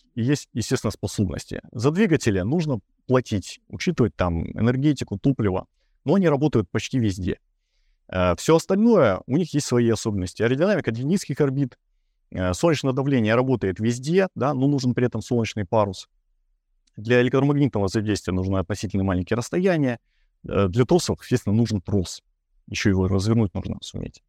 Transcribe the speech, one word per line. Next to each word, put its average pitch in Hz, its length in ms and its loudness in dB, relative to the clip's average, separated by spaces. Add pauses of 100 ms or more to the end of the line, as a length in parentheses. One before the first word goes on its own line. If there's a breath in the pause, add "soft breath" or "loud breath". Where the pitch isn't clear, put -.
(140)
есть, 123 380 -2
естественно, 113 400 -2
способности. - 680 -6 (120)
За 127 180 0
двигатели 156 500 2
нужно 135 400 -2 (280)
платить, 123 600 0
учитывать - 480 0
там 85 280 -2 (140)
энергетику, 127 600 0
топливо – 104 480 0 (380)
но 143 100 2
они 190 140 4
работают 135 420 2
почти 120 300 -2
везде. 95 380 -2 (720)
Э, 90 280 2
все 160 200 4
остальное, 190 680 4
у 123 120 -2
них 180 160 -4
есть 147 120 -2
свои 120 240 2
особенности. 101 520 -2
Аэродинамика 139 500 0
для 120 120 -8
низких 156 360 -4
орбит, 139 380 0 (540)
э, 90 220 -2
солнечное 143 400 -2
давление 131 420 0
работает 117 440 0
везде, 135 560 0
да, 135 180 -2
но 131 140 0
нужен 127 260 0
при 123 120 0
этом 110 160 -4
солнечный 113 440 -2
парус. 104 420 -2 (880)
Для 120 260 4
электромагнитного 135 640 2
взаимодействия 101 480 -2
нужны 95 240 0
относительно 95 460 -2
маленькие 92 340 0
расстояния. 160 600 0 (500)
Э, 98 200 2
для 120 180 2
тросов, 160 360 0
естественно, 110 340 0
нужен 110 260 0
трос. 95 400 -4 (460)
Еще 104 220 0
его 92 180 2
развернуть 101 460 2
нужно - 280 -8
суметь. - 460 -12